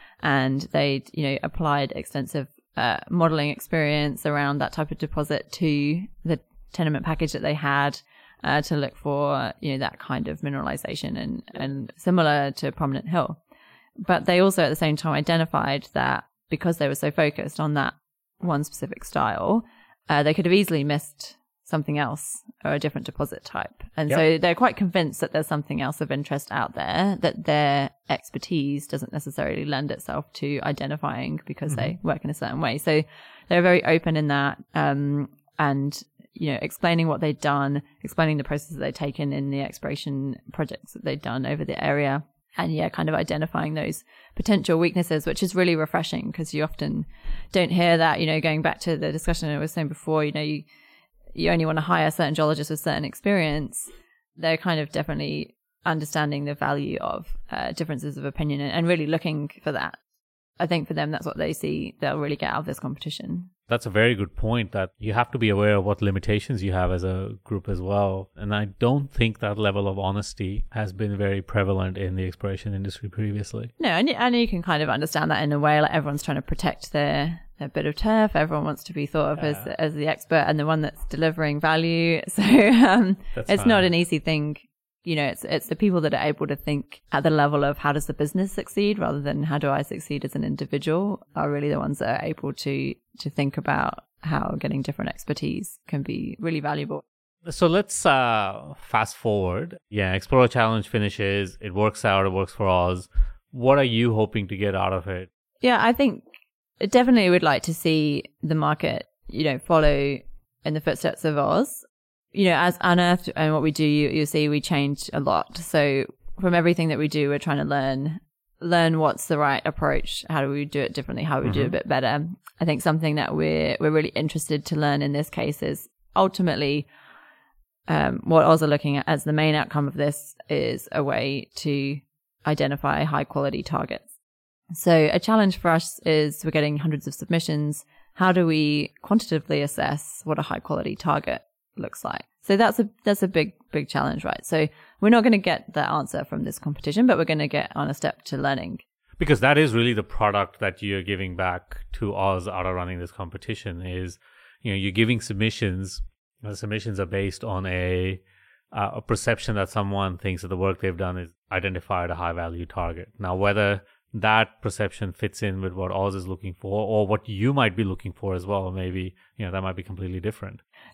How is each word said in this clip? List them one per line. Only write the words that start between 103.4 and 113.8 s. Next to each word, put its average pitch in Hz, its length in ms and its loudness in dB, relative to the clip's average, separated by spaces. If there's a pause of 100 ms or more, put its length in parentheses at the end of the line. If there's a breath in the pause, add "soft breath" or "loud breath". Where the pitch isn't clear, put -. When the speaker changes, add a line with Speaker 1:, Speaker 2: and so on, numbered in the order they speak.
Speaker 2:
What 131 300 4
are 139 40 6
you 117 300 4
hoping 107 360 0
to 104 60 -8
get 98 200 0
out 95 180 0
of 92 140 -4
it? 92 240 -6 (300)
Speaker 1:
Yeah, 247 220 4
I 233 100 4
think 262 280 0 (680)
definitely 240 420 6
would 180 100 6
like 151 220 2
to 165 100 -2
see 151 520 2 (180)
the 156 100 0
market, 151 540 0 (220)
you 147 160 -2
know, 135 120 0
follow 143 640 4 (440)
in 156 120 -2
the 156 40 -2
footsteps - 460 -2
of 147 140 0
Oz. - 440 0 (500)
You 196 120 4
know, 170 100 6
as 180 240 2
Unearthed 175 560 4
and 156 180 2
what 151 80 2
we 156 100 2
do, 156 120 0